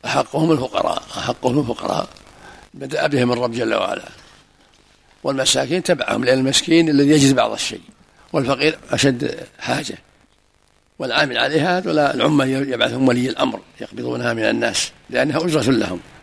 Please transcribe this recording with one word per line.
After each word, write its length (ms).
أحقهم 460
الفقراء، 520
أحقهم 420
الفقراء، 480
بدأ 340
بهم 240
الرب 200
جل 220
وعلا، 320
والمساكين 600
تبعهم، 420
لأن 120
المسكين 520
الذي 200
يجد 260
بعض 160
الشيء، 300
والفقير 460
أشد 480
حاجة، 380
والعامل 380
عليها 400
هذولا 360
العمال 600
يبعثهم 340
ولي 220
الأمر 300
يقبضونها 520
من 100
الناس 480
لأنها 280
أجرة 340
لهم 280